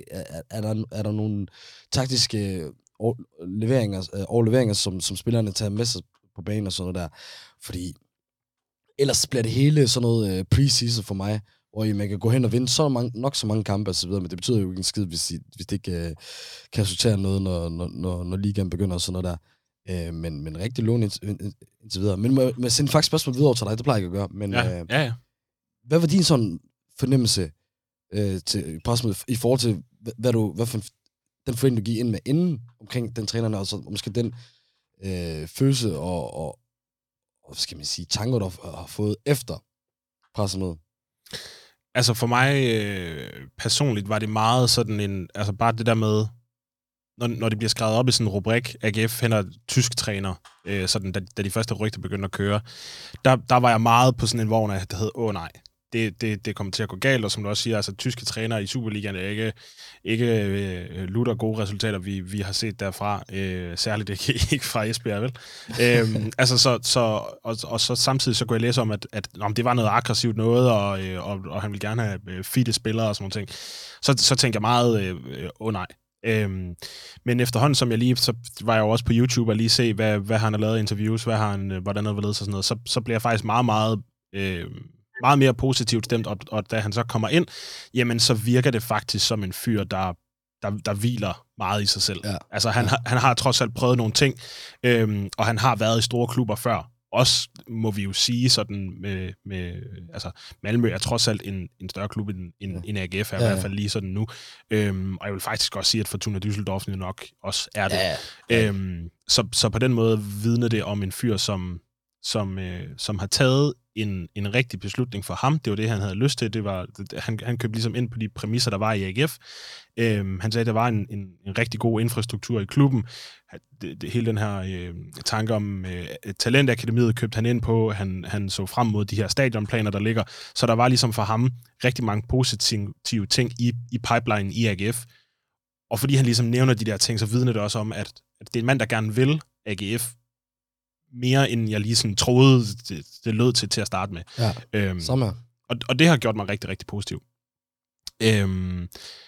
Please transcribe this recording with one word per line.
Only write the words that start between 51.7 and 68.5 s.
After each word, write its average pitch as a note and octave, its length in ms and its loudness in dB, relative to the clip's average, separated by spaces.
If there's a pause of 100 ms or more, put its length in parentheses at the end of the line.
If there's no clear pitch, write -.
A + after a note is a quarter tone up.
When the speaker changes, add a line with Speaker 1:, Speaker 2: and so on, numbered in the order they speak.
Speaker 2:
rygter G#2 280 -4
begyndte G2 240 -4
at F#2+ 60 -6
køre, G2+ 300 0 (640)
der, C3 100 8
der B2+ 200 2
var B2 140 6
jeg A2+ 120 6
meget A#2+ 360 6
på A#2 100 0
sådan A#2 180 0
en G#2+ 40 -2
vogn, A2 220 2
at F#2+ 200 -4
det F#2+ 80 -6
hed, G#2+ 160 -2
"Åh A2+ 180 -2
nej, E2 180 -8 (420)
det, A2 280 -2
det, G#2+ 240 -4
det G#2 100 -4
kommer G2 160 -6
til A2+ 120 -4
at G#2 60 -4
gå F#2+ 60 -10
galt," A#2+ 300 2
og G2 60 -2
som G#2+ 120 -4
du G#2 60 -4
også G2+ 140 -2
siger, A2+ 120 0
altså, G2 200 -4
tyske B2 300 -6
trænere A2+ 380 -2
i G2 40 -6
Superligaen G#2 480 -6
er F#2 140 -6
ikke, G#2+ 240 -2 (500)
ikke, A2+ 420 2
øh, F#2+ 600 -4
lutter A2+ 280 0
gode A2 260 -2
resultater, G#2 380 -2
vi, F#2+ 200 -4
vi F#2+ 200 -6
har F#2+ 140 -4
set G#2+ 260 -4
derfra, G2+ 440 -4 (100)
øh, F#2 440 -6
særligt G#2 320 -2
ikke, G2+ 320 -2
<laughs> - 120 2
ikke C#3 120 -2
fra A2 200 -2
Esbjerg, G#2+ 360 -2
vel? B2 140 -4 (460)
Øhm, A2 520 4
Speaker 1:
<laughs> - 40 -4
Speaker 2:
altså, B2+ 200 4
så, A#2+ 260 4
så, - 160 2 (440)
og, A#2 200 -6
og A2 180 -4
så B2 140 2
samtidig C3 400 2
så A#2+ 100 0
kunne A#2 100 0